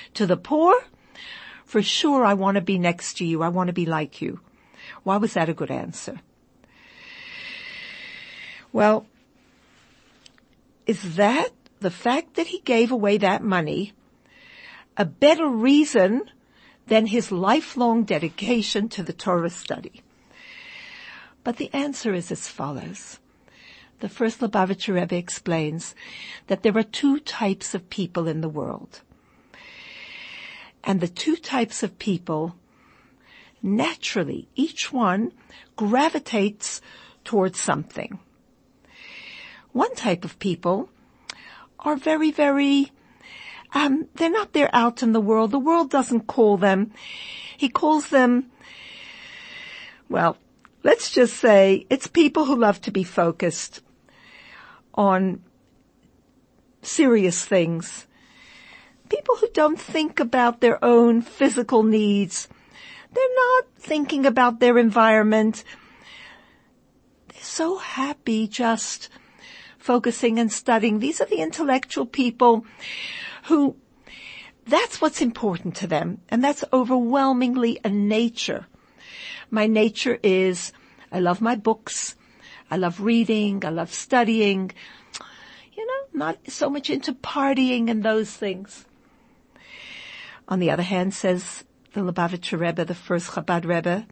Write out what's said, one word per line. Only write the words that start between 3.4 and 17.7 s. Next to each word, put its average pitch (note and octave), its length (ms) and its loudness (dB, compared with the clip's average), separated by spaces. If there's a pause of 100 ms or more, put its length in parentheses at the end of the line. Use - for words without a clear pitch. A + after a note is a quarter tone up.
I E3 60 0
want F3+ 200 -2
to F3 40 -4
be F3 140 -2
like D#3 360 -6
you." - 180 -8 (640)
Why F#3+ 140 0
was G#3+ 180 -2
that E3 140 0
a D#3+ 60 -4
good C#3+ 160 -6
answer? - 500 -10 (2500)
Well, G#3+ 340 2 (1800)
is F3 300 -4
that, B3 340 2 (300)
the F#3 100 -2
fact B3+ 440 -2
that E4+ 140 -4
he F4+ 120 -10
gave A#3 320 2
away G#3 260 0
that G3 240 0
money, F3 500 -2 (1040)
a G3+ 80 0
better D4+ 440 4
reason B3 800 4 (560)
than A3 200 4
his A3 260 -2
lifelong A#3 720 0